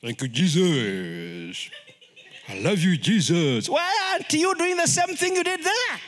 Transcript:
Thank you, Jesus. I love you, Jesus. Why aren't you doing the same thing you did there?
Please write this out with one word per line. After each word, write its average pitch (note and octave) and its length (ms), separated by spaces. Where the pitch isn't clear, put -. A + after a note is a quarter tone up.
Thank A#2 200
you, C3+ 60
Jesus. G2+ 1400
I G2 100
love E3+ 200
you, F3 180
Jesus. D#3 720
Why F#4+ 420
aren't G4 220
you E4+ 220
doing F4 220
the E4+ 100
same F4 280
thing F4+ 200
you F4+ 80
did F4+ 200
there? G4+ 440